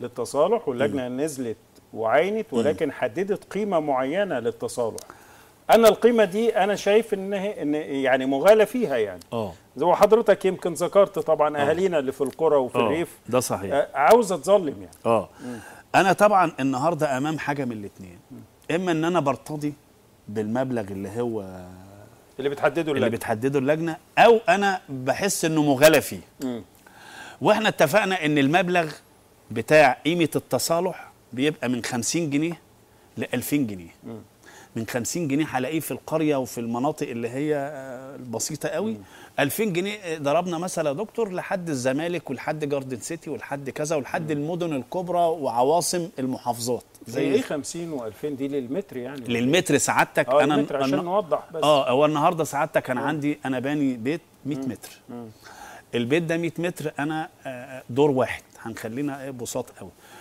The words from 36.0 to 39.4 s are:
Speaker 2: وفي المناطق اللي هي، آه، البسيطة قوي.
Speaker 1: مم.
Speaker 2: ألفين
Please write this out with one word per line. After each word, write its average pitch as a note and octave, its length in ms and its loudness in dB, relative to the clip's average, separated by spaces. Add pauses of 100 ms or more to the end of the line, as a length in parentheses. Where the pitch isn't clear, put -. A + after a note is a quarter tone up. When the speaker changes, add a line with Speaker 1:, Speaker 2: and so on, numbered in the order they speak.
Speaker 2:
وفي B2+ 220 -6
المناطق B2 520 -4
اللي A#2 200 -6
هي، D3 260 -2
آه، C3+ 600 -10
البسيطة B2+ 540 -8
قوي. F#3 220 -4
Speaker 1:
مم. D3 100 -12 (380)
Speaker 2:
ألفين F3+ 340 0